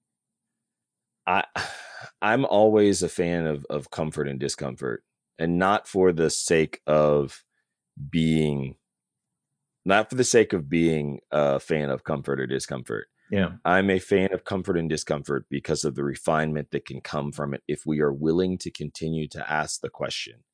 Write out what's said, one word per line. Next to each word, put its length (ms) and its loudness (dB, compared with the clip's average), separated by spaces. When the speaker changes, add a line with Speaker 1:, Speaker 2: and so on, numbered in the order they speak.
Speaker 1:
I, 180 2
<sighs> 640 -12
I'm 220 4
always 580 6
a 60 0
fan 380 0
of, 220 -4
of 220 -6
comfort 380 -4
and 100 -6
discomfort, 680 -6
and 200 0
not 300 2
for 240 4
the 180 2
sake 560 0
of 580 2
being, 680 0
not 240 4
for 80 -8
the 80 4
sake 280 6
of 160 -2
being 520 2
a 300 2
fan 300 -2
of 140 -4
comfort 360 -4
or 60 -4
discomfort. 600 -6
Speaker 2:
Yeah. 220 0
Speaker 1:
I'm 260 2
a 80 4
fan 340 0
of 120 -4
comfort 320 -2
and 120 -2
discomfort 640 -4
because 340 -4
of 120 -2
the 80 -4
refinement 680 -2
that 160 -6
can 140 -12
come 320 -6
from 220 -6
it 120 -10
if 180 -6
we 160 -2
are 120 2
willing 460 0
to 120 -10
continue 580 -6
to 220 -10
ask 300 -4
the 100 -8
question. 640 -10